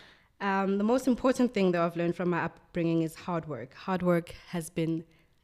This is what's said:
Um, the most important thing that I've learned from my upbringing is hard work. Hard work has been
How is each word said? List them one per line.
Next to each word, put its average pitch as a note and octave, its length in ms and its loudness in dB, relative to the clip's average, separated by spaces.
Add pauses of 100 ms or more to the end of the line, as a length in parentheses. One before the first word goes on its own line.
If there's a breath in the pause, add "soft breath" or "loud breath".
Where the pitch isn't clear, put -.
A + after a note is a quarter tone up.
(420 loud breath)
Um, G3 340 0
the G3+ 80 0
most C4 240 2
important B3 460 2
thing F#3+ 180 4
that F3 80 0
I've E3+ 160 0
learned E3+ 200 0
from F3+ 120 -2
my E3+ 160 2
upbringing E3 560 -2
is D#3+ 140 -2
hard E3 340 -6
work. B2 240 -10
Hard F#3 300 -4
work F3 320 2 (160)
has D#3+ 180 -6
been D#3+ 360 -2 (400 soft breath)